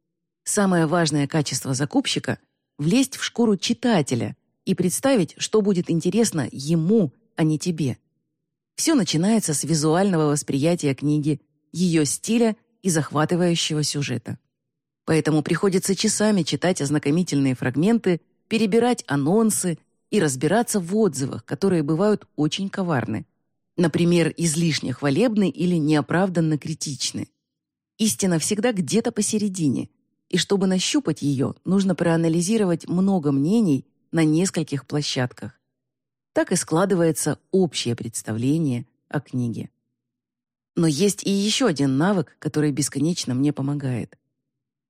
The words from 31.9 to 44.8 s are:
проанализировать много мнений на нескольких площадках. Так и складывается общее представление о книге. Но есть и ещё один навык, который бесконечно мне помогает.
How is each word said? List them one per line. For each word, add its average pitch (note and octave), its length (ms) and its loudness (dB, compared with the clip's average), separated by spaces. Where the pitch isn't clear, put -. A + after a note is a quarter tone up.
проанализировать E3+ 920 0
много F3+ 420 0
мнений D3+ 540 2
на D#3+ 140 2
нескольких D#3 600 0
площадках. C3+ 680 -6
Так D#4+ 180 0
и F#3 60 0
складывается E3 840 0
общее D3+ 440 0
представление B2 880 -4
о D3 140 -6
книге. A#2+ 480 -6
Но E3+ 100 2
есть D#3+ 400 0
и G3 60 -2
ещё G#3 360 0
один C#3 300 0
навык, F3 420 0
который D3+ 340 -2
бесконечно C#3+ 600 -2
мне C#3+ 200 0
помогает. C3+ 640 -6